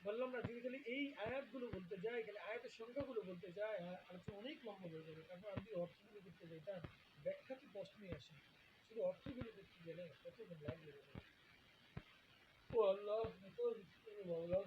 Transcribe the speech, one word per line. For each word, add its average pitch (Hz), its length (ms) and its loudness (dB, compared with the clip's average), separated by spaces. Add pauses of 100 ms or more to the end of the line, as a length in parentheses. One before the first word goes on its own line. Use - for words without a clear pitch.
বললাম 240 280 4
না, 240 140 0
যদি 240 180 0
খালি 254 140 0 (160)
এই 285 80 4 (220)
আয়াতগুলো 247 400 0 (100)
বলতে 185 200 -4 (100)
যাই, 240 220 2
খালি 208 200 -6
আয়াতের 233 320 -2
সংখ্যাগুলো 247 400 0 (100)
বলতে 180 280 -6
যাই, 214 180 2 (120)
আ-, 180 220 -4
আলোচনা 180 320 -6
অনেক 294 160 -4 (100)
লম্বা 190 240 -6
হয়ে 160 160 -6
যাবে। 160 220 -8
তারপর 180 240 -8
আমি 190 120 2
যদি - 80 -8 (100)
অর্থগুলো - 420 -8
করতে 180 240 -14
যাই, 160 180 -8
তার 180 140 -2 (440)
ব্যাখ্যা 571 340 0
তো 294 60 -16 (100)
প্রশ্নই 196 420 -6
আসে। - 180 -14 (500)
শুধু 220 140 -6 (100)
অর্থগুলো 233 480 0
করতে 175 300 -16
গেলে 165 160 -4 (200)
কত 170 140 -8 (120)
দিন 160 180 -8
লাগবে 156 300 -2
বলুন? - 200 -12 (1500)
ও - 80 6 (160)
আল্লাহ, 208 280 4 (260)
এত 233 120 -10 (300)
কিছু - 200 -16 (200)
মাওলা। 170 380 4